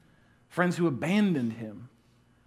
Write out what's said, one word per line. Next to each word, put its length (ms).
Friends 260
who 120
abandoned 640
him. 360